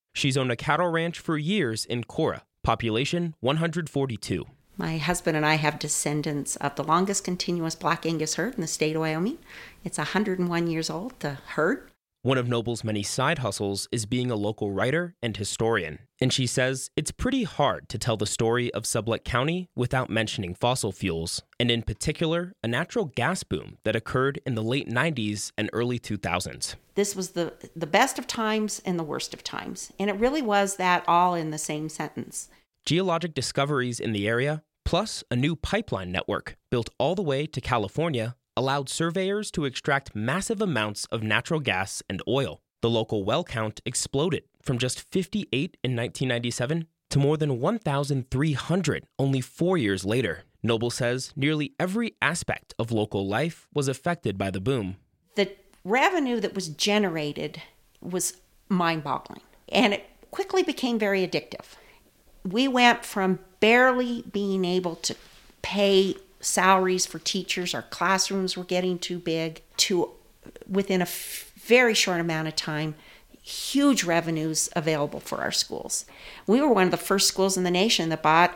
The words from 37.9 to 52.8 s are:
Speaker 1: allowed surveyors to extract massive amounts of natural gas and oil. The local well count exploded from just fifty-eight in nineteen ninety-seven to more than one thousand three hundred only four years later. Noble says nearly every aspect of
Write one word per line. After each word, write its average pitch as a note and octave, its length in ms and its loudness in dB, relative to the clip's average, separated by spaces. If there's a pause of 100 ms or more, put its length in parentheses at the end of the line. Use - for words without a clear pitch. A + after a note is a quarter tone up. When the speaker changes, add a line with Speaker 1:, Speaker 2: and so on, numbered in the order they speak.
Speaker 1:
allowed C3+ 320 0
surveyors F#3+ 640 -2
to D#3 140 -2
extract C#3 500 -2
massive F3+ 480 -2
amounts A2 440 -2
of A2 180 -4
natural A2 340 2
gas G2 500 -2
and F#2+ 200 -4
oil. A2+ 320 0 (220)
The A#2 80 2
local A2 340 0
well B2+ 180 0
count A2 420 -6
exploded D3 600 -2 (180)
from B2+ 160 -2
just - 320 -4
fifty-eight F#3 720 -2
in B2+ 140 0
nineteen B2 320 -2
ninety-seven B2 580 -2 (240)
to - 80 4
more C#3 180 4
than D3 220 0
one G3 220 0
thousand C#3 500 -2
three D3 220 2
hundred D3 540 -2 (120)
only C3+ 220 2
four F3 360 0
years G2 280 2
later. G#2 400 0 (180)
Noble A#2 280 2
says B2 440 -2
nearly D3+ 460 0
every G3+ 420 -2
aspect - 560 -2
of A2+ 140 -2